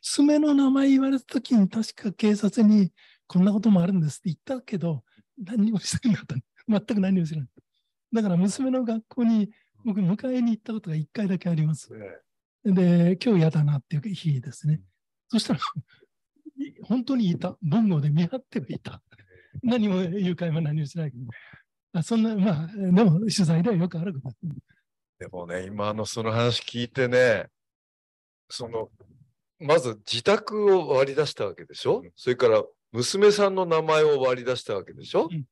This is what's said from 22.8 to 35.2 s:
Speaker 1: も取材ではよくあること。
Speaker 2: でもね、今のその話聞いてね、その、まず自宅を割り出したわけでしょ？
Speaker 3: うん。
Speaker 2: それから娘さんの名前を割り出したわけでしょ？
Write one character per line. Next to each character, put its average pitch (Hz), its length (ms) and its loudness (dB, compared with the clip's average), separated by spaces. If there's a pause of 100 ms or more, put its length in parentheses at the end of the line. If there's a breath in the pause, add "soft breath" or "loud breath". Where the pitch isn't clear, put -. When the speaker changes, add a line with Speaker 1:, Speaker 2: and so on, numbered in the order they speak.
Speaker 1:
も 170 160 6
取 214 120 -2
材 165 300 2
で 233 100 2
は 202 40 0
よ 175 140 0
く 165 100 -8
あ 170 60 -6
る 196 80 -6
こ 135 180 -10
と。 - 40 -16 (840)
Speaker 2:
で 90 80 -16
も 87 180 -12
ね、 90 200 -8
今 104 280 -6
の 107 120 -6
そ 110 180 -8
の 113 80 -2
話 117 300 0
聞 120 240 -8
い 117 40 -14
て 127 180 -2
ね、 120 420 2 (1000)
そ 120 200 -12
の、 113 220 -8 (680)
ま 156 200 2
ず 120 160 -6 (100)
自 - 180 -6
宅 208 540 2
を 151 120 -2
割 139 220 2
り 135 40 -6
出 147 100 0
し - 80 -10
た - 120 -6
わ 92 100 -8
け 80 100 -20
で - 80 -20
し - 140 -10
ょ？ 160 160 0
Speaker 3:
う - 20 -20
ん。 87 100 -20
Speaker 2:
そ - 140 -6
れ 127 60 2
か 123 120 2
ら 110 160 4 (280)
娘 196 400 4
さ 202 180 2
ん 190 60 -4
の 185 100 -2
名 160 160 2
前 156 220 2
を 147 180 2
割 127 200 0
り 120 40 -8
出 123 100 -2
し - 80 -12
た 110 120 -6
わ 95 100 -8
け - 80 -20
で 135 100 -18
し - 120 -8
ょ？ 262 160 2